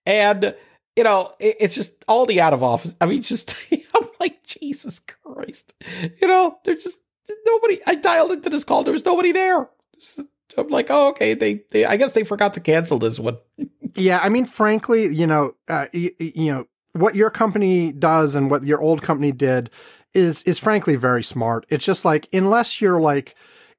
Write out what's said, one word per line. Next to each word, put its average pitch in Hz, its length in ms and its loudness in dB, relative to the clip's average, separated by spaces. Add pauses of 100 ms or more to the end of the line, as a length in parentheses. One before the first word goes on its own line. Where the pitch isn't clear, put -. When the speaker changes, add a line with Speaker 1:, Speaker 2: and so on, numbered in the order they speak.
Speaker 1:
And, 202 500 2 (400)
you 233 80 4
know, 196 360 2
it, 214 200 0
it's 208 160 0
just - 320 -8
all 240 180 4
the 190 160 2
out 160 120 4
of 127 100 0
office. 120 360 -2
I - 60 0
mean, 254 140 0
it's - 100 -6
just, - 340 -4
<laughs> - 80 -6
I'm - 360 -2 (120)
like, - 260 -6
"Jesus - 540 -12
Christ." - 760 -18 (480)
You 381 60 2
know, 370 360 2
there's 330 200 -4
just - 160 -12 (460)
nobody. 453 400 2
I 339 100 0
dialed 339 360 2
into 311 180 -4
this 294 140 -4
call. - 200 0
There 285 100 -2
was - 120 -2
nobody 359 260 2
there. 370 380 0 (240)
It's - 220 -20
just, 285 120 -16 (300)
I'm 302 120 -2
like, 269 200 -2
"Oh, 285 200 4
okay. 220 240 0
They, 208 380 -2
they, 214 140 4
I 208 120 0
guess 262 160 0
they 220 100 2
forgot 202 320 -2
to 185 60 -12
cancel 160 380 0
this 113 200 -2
one." 117 180 -6 (200)
<laughs> 285 120 -10 (280)
Speaker 2:
Yeah, 185 240 2
I 190 60 2
mean, 240 180 2
frankly, 214 680 0
you 165 100 2
know, 151 300 0 (140)
uh, 147 240 -4
y-, 175 260 -4
y-, 165 160 -8
you 156 180 0
know, 131 140 -8 (240)
what 185 240 0
your 208 140 2
company 185 640 0
does 156 420 2
and 139 160 0
what 139 140 0
your 147 160 0
old 156 200 2
company 147 300 0
did 127 380 -2 (440)
is, 170 300 2
is 180 160 -2
frankly 175 380 0
very 120 260 0
smart. 117 460 -4
It's - 160 -4
just 185 180 -2
like, 156 300 0
unless 202 480 0
you're 180 180 2
like, 143 360 0 (440)